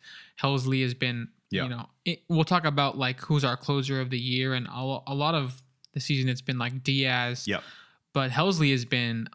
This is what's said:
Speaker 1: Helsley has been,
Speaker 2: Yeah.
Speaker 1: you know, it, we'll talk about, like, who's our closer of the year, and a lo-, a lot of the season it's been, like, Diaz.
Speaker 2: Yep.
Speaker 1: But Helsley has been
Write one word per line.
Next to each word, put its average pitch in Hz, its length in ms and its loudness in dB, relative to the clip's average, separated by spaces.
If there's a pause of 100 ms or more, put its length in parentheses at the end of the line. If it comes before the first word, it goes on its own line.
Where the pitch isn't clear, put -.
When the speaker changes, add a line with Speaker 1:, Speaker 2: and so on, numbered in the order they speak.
(420)
Speaker 1:
Helsley 135 400 2
has 123 120 0
been, 120 340 -4 (220)
Speaker 2:
Yeah. 95 140 0
Speaker 1:
you 127 40 -2
know, 120 220 -8 (160)
it, 170 220 -2
we'll 160 160 4
talk 175 200 4
about, 143 340 2
like, 127 220 -2
who's 147 240 2
our 127 140 2
closer 139 420 -2
of 127 100 -4
the 127 80 -2
year, 127 360 0
and 123 120 -4
a 123 160 -8
lo-, 135 240 -4
a 139 80 -4
lot 147 200 2
of 131 280 -2 (300)
the 143 80 -6
season 131 300 2
it's 123 100 -2
been, 131 180 -2
like, 123 240 -4
Diaz. 127 640 0
Speaker 2:
Yep. 98 160 0 (520)
Speaker 1:
But 135 160 2
Helsley 156 400 4
has 123 160 2
been 117 480 -2